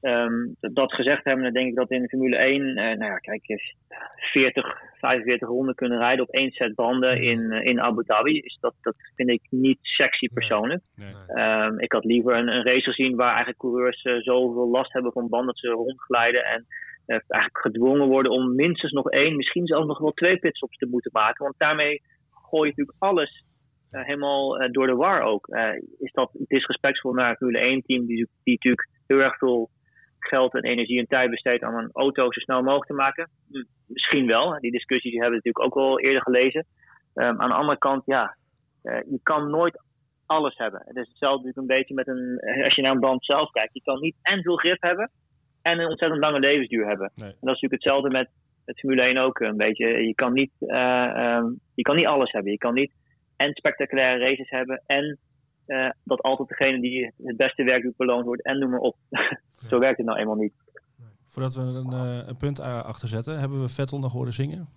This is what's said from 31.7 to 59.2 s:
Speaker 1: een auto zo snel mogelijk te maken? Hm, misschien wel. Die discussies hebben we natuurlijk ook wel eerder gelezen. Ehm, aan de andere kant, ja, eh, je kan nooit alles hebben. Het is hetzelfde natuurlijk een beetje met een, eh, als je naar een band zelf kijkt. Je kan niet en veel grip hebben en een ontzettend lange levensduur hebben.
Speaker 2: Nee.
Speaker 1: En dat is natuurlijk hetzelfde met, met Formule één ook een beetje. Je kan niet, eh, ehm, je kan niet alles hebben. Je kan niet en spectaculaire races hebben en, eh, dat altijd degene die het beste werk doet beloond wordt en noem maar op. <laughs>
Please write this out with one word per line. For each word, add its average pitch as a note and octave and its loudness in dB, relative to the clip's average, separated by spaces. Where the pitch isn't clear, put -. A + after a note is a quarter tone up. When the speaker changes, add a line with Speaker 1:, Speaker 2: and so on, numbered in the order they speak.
Speaker 1:
een A#2 -6
auto C3+ 0
zo A#2+ -8
snel B2+ -2
mogelijk C#3 0
te D3 -8
maken? C#3 -2
Hm, C3+ -10
misschien C3 0
wel. C#3+ 2
Die A#2+ -4
discussies B2 -4
hebben A#2 0
we A#2+ 0
natuurlijk - 0
ook B2+ 0
wel C3+ 2
eerder C3+ 2
gelezen. C3 2
Ehm, A#2+ 0
aan B2 0
de A2 2
andere C#3+ 2
kant, C3+ 0
ja, B2+ 0
eh, A#2+ -6
je B2 -6
kan D3+ 0
nooit E3 0
alles D#3 0
hebben. G#2 -6
Het A#2+ -16
is B2 -8
hetzelfde C3+ -2
natuurlijk B2+ -10
een C3 4
beetje C3+ -2
met C3 -4
een, B2+ -6
eh, B2+ -2
als B2+ 2
je C#3 0
naar C3+ 2
een C3 2
band C3 2
zelf D3 2
kijkt. A2 -2
Je - -14
kan C3+ -2
niet D#3+ -4
en F#3+ 0
veel F3 0
grip F3 0
hebben F3+ -2
en E3+ 0
een E3+ 0
ontzettend D#3+ 0
lange D3 2
levensduur C3 2
hebben. G2 -4
Speaker 2:
Nee. G#2 -14
Speaker 1:
En F#2+ -20
dat C3 0
is - -8
natuurlijk C3+ -4
hetzelfde C#3 2
met, C3 -2
met - -12
Formule C3 2
één B2+ 4
ook C3 0
een G#2+ -2
beetje. A2 0
Je A#2 2
kan B2 0
niet, C3+ 0
eh, B2+ 0
ehm, A#2 2
je - -4
kan C#3+ 2
niet E3 4
alles C3+ 2
hebben. G2+ -2
Je G#2 -2
kan A#2+ -2
niet C3+ 0
en C#3+ 0
spectaculaire C3+ 0
races C3+ -2
hebben B2+ -4
en, C#3+ -2
eh, C3 -2
dat - -2
altijd C3+ -2
degene C3 0
die B2 -4
het B2+ -8
beste C3 0
werk B2+ 2
doet B2 -4
beloond B2 0
wordt A#2+ -6
en C3+ -2
noem C3+ -2
maar B2+ -2
op. B2 0
<laughs> - -2